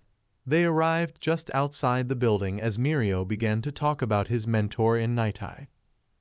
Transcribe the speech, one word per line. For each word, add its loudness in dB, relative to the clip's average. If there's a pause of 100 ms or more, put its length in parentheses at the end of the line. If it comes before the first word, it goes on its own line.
(440)
They 2
arrived 0
just -2
outside 0
the -2
building 2
as -2
Mirio 0
began 0
to -6
talk -2
about 0
his -2
mentor 2
in 0
Nitai. -4 (540)